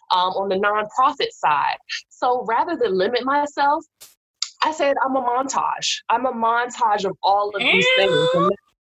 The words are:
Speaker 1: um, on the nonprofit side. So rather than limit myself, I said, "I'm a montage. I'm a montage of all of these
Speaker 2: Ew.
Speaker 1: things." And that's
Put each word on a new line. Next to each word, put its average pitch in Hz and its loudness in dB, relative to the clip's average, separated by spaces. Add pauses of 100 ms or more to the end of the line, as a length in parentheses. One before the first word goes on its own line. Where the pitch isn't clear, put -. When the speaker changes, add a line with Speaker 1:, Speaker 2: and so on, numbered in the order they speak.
Speaker 1:
um, 180 2
on 196 -2
the 185 0
nonprofit 214 0
side. 143 0 (320)
So 247 -2
rather 302 0
than 214 0
limit 233 0
myself, 294 0 (800)
I 311 2
said, 277 0
"I'm 262 0
a 262 0
montage. 240 -2 (120)
I'm 247 0
a 247 -2
montage 226 0
of 185 -4
all 202 2
of 202 -4
these 294 2
Speaker 2:
Ew. 523 2
Speaker 1:
things." 494 2
And 554 2
that's 587 2 (380)